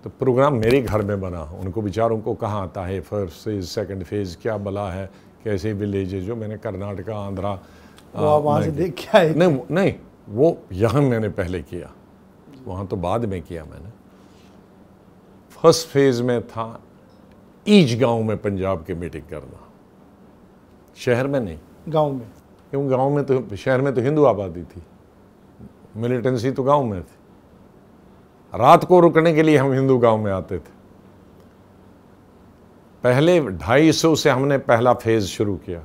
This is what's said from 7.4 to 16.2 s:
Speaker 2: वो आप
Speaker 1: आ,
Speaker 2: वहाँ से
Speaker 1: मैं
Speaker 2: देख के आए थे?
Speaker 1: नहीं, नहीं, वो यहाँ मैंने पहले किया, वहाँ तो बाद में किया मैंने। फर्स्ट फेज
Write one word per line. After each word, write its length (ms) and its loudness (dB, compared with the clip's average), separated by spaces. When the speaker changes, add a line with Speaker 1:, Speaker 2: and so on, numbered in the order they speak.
Speaker 2:
वो 120 0
आप 140 4
Speaker 1:
आ, 40 -4
Speaker 2:
वहाँ 160 2
से 60 -2
Speaker 1:
मैं 100 -4
Speaker 2:
देख 180 -2
के 220 2
आए 120 6
थे? 60 0
Speaker 1:
नहीं, 240 4
नहीं, 220 0
वो 280 2
यहाँ 300 0
मैंने 280 0
पहले 320 -4
किया, 320 -14
वहाँ 220 -10
तो 80 -6
बाद 300 -4
में 160 -6
किया 240 -14
मैंने। 240 -18
फर्स्ट 380 4
फेज 340 2